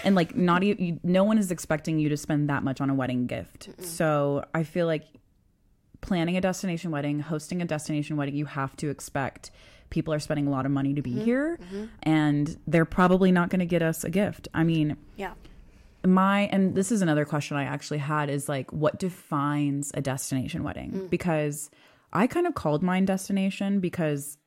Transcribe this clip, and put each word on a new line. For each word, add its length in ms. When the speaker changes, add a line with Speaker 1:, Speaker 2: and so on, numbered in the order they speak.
Speaker 1:
And, 100
like, 220
not 260
e-, 160
you, 240
no 220
one 140
is 120
expecting 480
you 120
to 60
spend 340
that 120
much 180
on 100
a 40
wedding 320
gift. 440
Speaker 2:
Mm-mm. 140
Speaker 1:
So 600
I 100
feel 220
like 180
planning 360
a 40
destination 500
wedding, 300
hosting 420
a 20
destination 520
wedding, 200
you 100
have 300
to 140
expect 600
people 220
are 60
spending 280
a 40
lot 160
of 60
money 220
to 80
be 100
Speaker 2:
Mm-hmm. 120
Speaker 1:
here, 380
Speaker 2:
Mm-hmm. 220
Speaker 1:
and 640
they're 180
probably 480
not 160
gonna 180
get 160
us 220
a 60
gift. 420
I 120
mean, 320
Speaker 2:
Yeah. 160
Speaker 1:
my, 380
and 220
this 180
is 80
another 240
question 320
I 80
actually 340
had 300
is, 200
like, 240
what 260
defines 960
a 80
destination 640
wedding? 280
Speaker 2:
Mm. 180
Speaker 1:
Because 600
I 140
kind 200
of 80
called 280
mine 240
destination 760
because 560